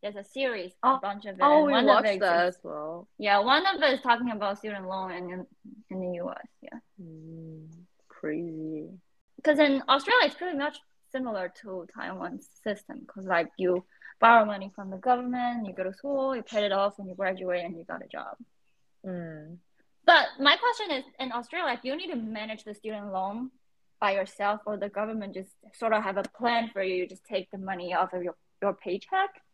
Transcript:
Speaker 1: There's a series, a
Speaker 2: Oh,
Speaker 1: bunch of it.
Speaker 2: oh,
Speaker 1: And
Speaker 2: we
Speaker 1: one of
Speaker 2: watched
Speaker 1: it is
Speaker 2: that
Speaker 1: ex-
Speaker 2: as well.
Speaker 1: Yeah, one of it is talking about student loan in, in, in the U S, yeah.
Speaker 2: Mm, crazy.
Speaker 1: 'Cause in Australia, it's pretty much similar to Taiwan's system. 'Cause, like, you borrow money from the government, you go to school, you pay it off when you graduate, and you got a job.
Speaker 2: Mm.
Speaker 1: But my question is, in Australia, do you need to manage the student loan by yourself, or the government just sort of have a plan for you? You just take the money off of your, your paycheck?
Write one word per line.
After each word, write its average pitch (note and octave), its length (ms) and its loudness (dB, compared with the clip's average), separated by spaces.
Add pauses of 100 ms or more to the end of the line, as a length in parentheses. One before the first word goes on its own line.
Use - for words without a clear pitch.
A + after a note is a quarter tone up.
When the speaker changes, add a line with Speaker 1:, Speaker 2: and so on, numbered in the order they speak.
Speaker 1:
There's G3+ 160 -8
a G3+ 80 -12
series, A3 480 -4 (100)
a C4 120 6
Speaker 2:
Oh, C4 60 -4
Speaker 1:
bunch G3+ 240 -6
of F#3+ 140 -10
it. - 20 4
Speaker 2:
oh, D4 180 10
Speaker 1:
And D4+ 80 8
Speaker 2:
we C#4+ 40 2
Speaker 1:
one C4 140 4
of - 100 10
Speaker 2:
watched A3 120 6
Speaker 1:
it G3+ 80 4
is F#3 40 -4
Speaker 2:
that F3 280 4
Speaker 1:
ex- F3+ 100 -4
Speaker 2:
as - 60 -20
well. D#3+ 440 -10 (100)
Speaker 1:
Yeah, G3+ 220 4
one C4+ 260 4
of F#4 160 2
it C#4 120 4
is C4+ 80 -2
talking A#3+ 300 2
about G3+ 260 -2
student G3+ 300 -10
loan F#3 240 -6
in, F3+ 200 -8
in, F3+ 160 -10 (420)
in F#3 120 -6
the F3+ 160 -4
U F3 120 -6
S, - 180 -12 (140)
yeah. - 180 -16 (220)
Speaker 2:
Mm, D#3+ 680 -16 (400)
crazy. D#3 800 -8 (520)
Speaker 1:
'Cause D4+ 180 4
in C#4 280 4
Australia, F#4 400 6
it's - 80 -2
pretty E4+ 220 -6
much D4 200 -4 (320)
similar A3 380 -6 (140)
to F#3+ 340 -10
Taiwan's F#3+ 540 -10 (140)
system. - 440 -6
'Cause, F#3+ 180 -14
like, E3+ 320 0
you F3+ 280 0 (340)
borrow A3+ 260 10
money G3+ 300 -8
from G3 140 -12
the F#3+ 80 -10
government, B3 680 0
you F#3 60 -10
go F#3+ 100 -6
to F#3+ 100 -4
school, C4+ 420 -4
you A3 80 -8
pay G#3+ 220 -2
it G3+ 80 0
off G3 260 0
when G3 80 -12
you F3+ 80 -12
graduate, F#3 480 -2
and E3 140 -10
you E3 80 -16
got - 180 -10
a - 40 -20
job. - 300 -12 (680)
Speaker 2:
Mm. E3 520 -12 (480)
Speaker 1:
But E4 220 8 (120)
my C#4+ 180 4
question A4 340 -2
is, C4+ 140 -4 (120)
in B3+ 140 -6
Australia, A#3+ 500 -4
do B3 60 -6
you C4+ 80 -4
need F#4 160 -8
to C#4+ 60 -4
manage A3 480 -8
the G#3 80 -12
student G#3 400 -10
loan G#3 380 -4 (500)
by G3+ 140 2
yourself, G3+ 500 -2
or G#3+ 100 -4
the G3+ 140 -6
government G#3 440 -6
just F#3+ 180 -12 (240)
sort A3+ 180 0
of G#3+ 100 2
have G3 140 -2
a D4 60 -2
plan A#3 480 -2
for G3 120 -4
you? F#3 120 -2
You F3+ 120 -2
just F#3+ 160 -20
take F#3+ 280 -6
the G3 60 -12
money F#3 360 -6
off F3+ 180 0
of F3+ 100 -4
your, F3 140 -6 (260)
your G3 120 0
paycheck? F#4 560 -2 (240)